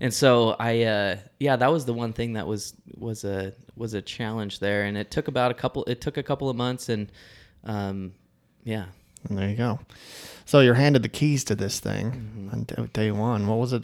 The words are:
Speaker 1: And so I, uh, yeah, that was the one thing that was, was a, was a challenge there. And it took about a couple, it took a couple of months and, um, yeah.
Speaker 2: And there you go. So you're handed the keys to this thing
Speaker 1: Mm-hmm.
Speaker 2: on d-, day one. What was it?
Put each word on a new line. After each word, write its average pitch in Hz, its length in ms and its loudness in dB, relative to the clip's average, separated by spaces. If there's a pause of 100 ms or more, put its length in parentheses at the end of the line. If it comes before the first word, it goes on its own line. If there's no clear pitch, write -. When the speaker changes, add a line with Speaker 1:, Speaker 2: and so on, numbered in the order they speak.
Speaker 1:
And 123 120 -2
so 120 460 6
I, 117 240 2
uh, 101 340 0 (220)
yeah, 139 160 2
that 127 160 4
was 156 140 0
the 120 80 -2
one 117 200 -4
thing 117 200 -4
that 104 140 -4
was, 104 280 -6 (200)
was 113 280 -8
a, 98 300 -4 (220)
was 113 200 -6
a 98 80 -4
challenge 110 560 -6
there. 101 240 2
And 101 140 -2
it 101 140 -6
took - 160 -2
about 127 240 2
a 123 40 -4
couple, - 300 -4
it 120 140 -4
took - 180 -6
a 139 60 -4
couple 139 260 -4
of 127 60 -2
months 127 340 -4
and, 104 220 -4 (520)
um, 98 500 -6 (500)
yeah. 110 220 -6 (420)
Speaker 2:
And 101 100 -4
there 98 120 -2
you 104 80 -2
go. 120 220 0 (680)
So 143 160 6
you're 120 140 10
handed 139 280 6
the 113 60 -2
keys 147 360 2
to 104 100 0
this 101 240 -2
thing 104 320 -4
Speaker 1:
Mm-hmm. 110 440 -10
Speaker 2:
on 113 80 -4 (220)
d-, 117 80 -8
day 107 180 0
one. 104 360 0
What 113 100 2
was 123 160 0
it? 117 100 -2